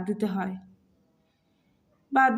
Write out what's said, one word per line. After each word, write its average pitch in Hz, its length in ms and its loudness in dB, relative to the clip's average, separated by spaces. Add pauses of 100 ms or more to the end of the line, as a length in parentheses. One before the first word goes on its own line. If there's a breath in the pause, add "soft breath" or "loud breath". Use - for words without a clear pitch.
দিতে 214 260 -2
হয়। 185 200 -6 (1600)
বাদ 269 260 4